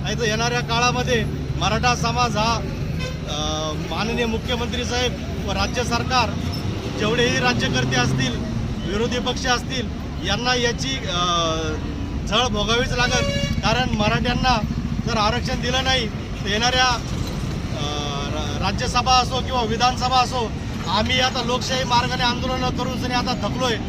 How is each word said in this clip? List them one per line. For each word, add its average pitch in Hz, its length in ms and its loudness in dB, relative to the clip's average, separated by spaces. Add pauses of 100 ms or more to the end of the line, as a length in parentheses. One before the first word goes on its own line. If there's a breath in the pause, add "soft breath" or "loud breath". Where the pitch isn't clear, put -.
नाही 208 160 -2
तर 240 40 0
येणाऱ्या 233 360 2
काळामध्ये 240 640 2 (320)
मराठा 220 380 2
समाज 233 420 0
हा, 226 180 2 (760)
अ, 156 420 -2 (240)
माननीय 226 300 0
मुख्यमंत्री 233 600 -2
साहेब 247 280 0 (340)
व 202 40 -2
राज्य 202 320 0
सरकार, 240 460 2 (720)
जेवढेही 240 400 2
राज्यकर्ते 254 560 2
असतील, 247 400 2 (520)
विरोधी 220 320 0
पक्ष 247 260 -2
असतील, 247 420 0 (400)
यांना 233 280 2
याची, 247 420 0
अ, 175 580 0 (680)
झळ 233 220 2
भोगावीच 220 440 0
लागेल. 247 380 2 (320)
कारण 233 280 2
मराठ्यांना 233 720 2 (460)
जर 226 100 0
आरक्षण 226 440 0
दिलं 254 220 0
नाही, 262 240 2
तर - 420 -6
येणाऱ्या, 247 380 4 (840)
अ, 151 120 -4 (520)
र-, 151 280 -2
राज्यसभा 247 500 2
असो 254 260 4
किंवा 254 240 0
विधानसभा 240 540 2
असो, 247 340 2 (360)
आम्ही 226 320 2
आता 254 240 2
लोकशाही 254 400 0
मार्गाने 247 400 2
आंदोलनं 247 460 0
करून 247 340 -2
सनी 247 100 -2
आता 247 200 0
थकलोय 233 420 -2 (140)